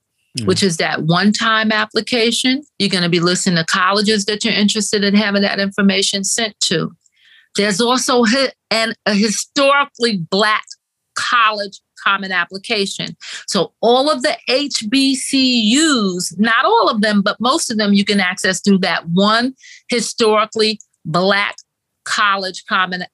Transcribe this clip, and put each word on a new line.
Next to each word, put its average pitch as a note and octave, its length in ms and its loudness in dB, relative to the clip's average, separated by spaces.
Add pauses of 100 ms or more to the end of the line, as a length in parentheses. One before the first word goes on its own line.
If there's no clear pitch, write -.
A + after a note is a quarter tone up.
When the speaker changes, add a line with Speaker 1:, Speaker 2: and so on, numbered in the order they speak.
(400)
Speaker 1:
Hmm. G#2+ 60 -4
Speaker 2:
which F#3 160 0
is F3+ 160 0
that D#3+ 240 -2
one-time G#3+ 680 2
application. A3+ 920 0 (160)
You're G3 100 0
gonna F3 220 0
be F3 100 2
listing F3+ 340 0
the D#3+ 120 0
colleges G3+ 580 0
that G#3+ 180 -4
you're A3+ 120 0
interested G#3 500 0
in G3+ 100 2
having G3+ 280 2
that G3 180 0
information G3 640 -2
sent A3 360 -4
to. D#3+ 300 -2 (640)
There's G3+ 280 0
also B3 420 2
hi-, B3+ 280 0 (180)
an, A3+ 240 -2 (100)
a G3+ 80 0
historically A#3+ 1040 0
Black G3+ 480 0 (500)
college G#3+ 680 0 (200)
common F#3+ 300 -2
application. F#3+ 800 -4 (320)
So - 360 -2
all B3+ 280 4
of B3+ 120 -2
the A#3 160 -2 (100)
H C#4 400 -2
B C4+ 260 2
C B3+ 460 0 (160)
Us, G#3 640 0
not A#3 260 2
all G4+ 240 4
of A3 140 0
them, G#3+ 180 2
but G3 180 -2
most C4 320 0
of A3 60 -4
them G3+ 160 2
you G3+ 140 4
can G3+ 120 0
access F#3+ 440 -2
through G3 160 4
that E3+ 320 -4
one A3 440 2 (360)
historically A3 880 0 (240)
Black F#3 520 0 (480)
college G3 600 -2
common F3+ 500 -2